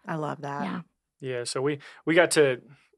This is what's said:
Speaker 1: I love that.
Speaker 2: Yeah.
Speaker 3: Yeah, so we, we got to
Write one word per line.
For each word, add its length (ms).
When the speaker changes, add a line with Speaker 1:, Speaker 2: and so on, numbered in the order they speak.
Speaker 1:
I 100
love 260
that. 220
Speaker 2:
Yeah. 180
Speaker 3:
Yeah, 240
so 160
we, 180
we 100
got 160
to 300